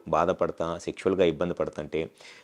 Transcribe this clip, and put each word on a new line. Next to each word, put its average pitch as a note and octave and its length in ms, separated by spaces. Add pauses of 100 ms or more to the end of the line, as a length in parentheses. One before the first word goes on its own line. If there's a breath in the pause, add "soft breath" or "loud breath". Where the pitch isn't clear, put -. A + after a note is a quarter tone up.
బాధపడతా, E2 720
సెక్షువల్గా F#2+ 480
ఇబ్బంది E2+ 280
పడతంటే, D#2 560 (340 loud breath)